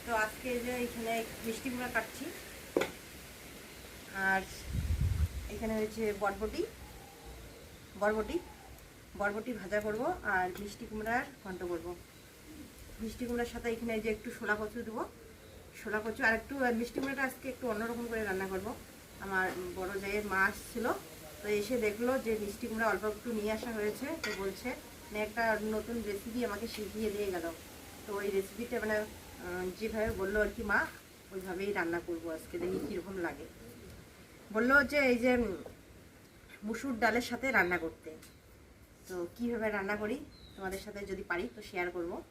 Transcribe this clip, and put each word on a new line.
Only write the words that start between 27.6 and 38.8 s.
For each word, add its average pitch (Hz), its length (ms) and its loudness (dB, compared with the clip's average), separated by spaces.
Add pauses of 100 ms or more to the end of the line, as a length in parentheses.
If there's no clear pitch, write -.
তো 214 60 -10 (100)
ওই 202 60 -2 (100)
রেসিপিটা, 233 460 -2
মানে, 214 220 2
আহ, 180 600 -6 (140)
যেভাবে 214 320 0 (100)
বললো 196 240 2
আর 202 120 2
কি 226 140 -4
মা, 208 80 6 (540)
ওইভাবেই 190 460 -2
রান্না 170 280 2
করবো 165 200 -4 (100)
আজকে, - 260 -10
দেখি 180 160 0 (100)
কীরকম 190 260 -4 (120)
লাগে। 143 200 -6 (1080)
বললো 240 200 8 (160)
যে 294 80 6 (120)
এই 247 140 8
যে, 247 160 8
উম, 226 60 4 (1200)
মুসুর 233 340 -2
ডালের 240 280 6
সাথে 240 160 -2 (120)
রান্না 175 260 8
করতে। 160 260 -6 (960)